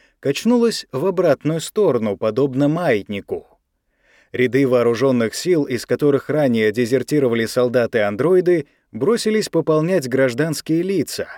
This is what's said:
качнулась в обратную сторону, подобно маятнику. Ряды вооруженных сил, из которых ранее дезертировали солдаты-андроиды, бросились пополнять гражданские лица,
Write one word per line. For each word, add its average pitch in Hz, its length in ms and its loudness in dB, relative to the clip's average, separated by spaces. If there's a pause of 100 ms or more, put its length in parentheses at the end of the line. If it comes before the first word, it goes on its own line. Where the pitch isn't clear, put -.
(180)
качнулась 233 720 0
в 135 160 -4
обратную 170 540 0
сторону, 120 560 0
подобно 127 500 0
маятнику. 107 800 -2 (840)
Ряды 127 340 0
вооруженных 120 720 2
сил, 165 280 0
из 120 220 -6
которых 139 420 0
ранее 120 440 2
дезертировали 123 760 0
солдаты-андроиды, 123 1200 0 (240)
бросились 214 580 -2
пополнять 160 600 0
гражданские 139 760 0
лица, 180 560 -4